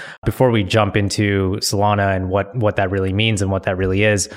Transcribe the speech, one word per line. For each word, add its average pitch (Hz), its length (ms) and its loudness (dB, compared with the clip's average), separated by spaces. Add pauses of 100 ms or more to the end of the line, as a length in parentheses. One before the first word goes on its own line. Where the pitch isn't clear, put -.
(240)
Before 123 260 2
we 110 140 2
jump 101 320 2
into 101 640 0
Solana 101 560 0
and 92 140 -4
what, 98 260 -2
what 104 200 0
that 95 140 0
really 95 220 0
means 107 300 0
and 98 80 0
what 95 140 -2
that 95 120 -2
really 95 260 0
is, 104 340 2